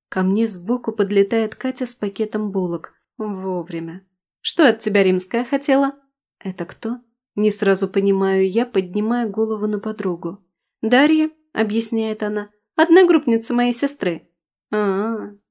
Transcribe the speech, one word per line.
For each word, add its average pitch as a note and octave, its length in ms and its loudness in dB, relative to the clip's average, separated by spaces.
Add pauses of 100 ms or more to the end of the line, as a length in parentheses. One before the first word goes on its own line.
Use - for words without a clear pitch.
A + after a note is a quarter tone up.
Ко F#3 140 -2
мне G3+ 240 2
сбоку G#3+ 460 -4
подлетает G#3 640 0
Катя B3+ 300 -6
с B3 100 -2
пакетом G#3+ 560 -4
булок. F3+ 440 -4 (240)
Вовремя. F3+ 880 -8 (340)
«Что - 280 2
от A3 120 2
тебя G3+ 220 2
Римская F#3+ 420 0
хотела?» C#4 520 0 (420)
«Это F#3 260 -8
кто?» A#3 360 -10 (340)
Не G#3+ 160 2
сразу G3 380 2
понимаю F#3+ 640 2
я, A#3 160 0
поднимая G#3+ 600 -2
голову G#3+ 380 -2
на G#3 120 -2
подругу. G3 680 -6 (380)
«Дарья», D4+ 480 2 (220)
объясняет A3 680 -2
она, G#3 280 -6 (240)
«одногруппница E4 800 4
моей A#3+ 180 0
сестры». F#3 560 -4 (440)
«А-а-а», G#3 640 -2 (140)